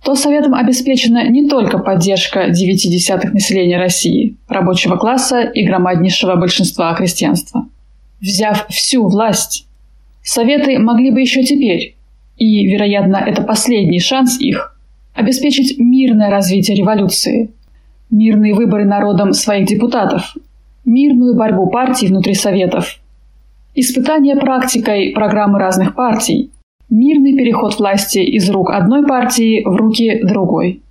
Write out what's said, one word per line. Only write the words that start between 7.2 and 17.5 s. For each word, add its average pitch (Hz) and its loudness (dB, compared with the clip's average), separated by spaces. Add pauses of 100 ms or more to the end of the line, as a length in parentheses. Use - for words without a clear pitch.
Взяв 202 -2
всю - -2
власть, 196 -2 (560)
Советы 269 0
могли 233 2
бы 262 2
еще 262 0
теперь, 247 -2 (420)
и, 214 2
вероятно, 202 0
это - -2
последний 202 0
шанс 254 0
их, - -4 (380)
обеспечить 269 0
мирное 233 2
развитие 196 0
революции, 202 0 (580)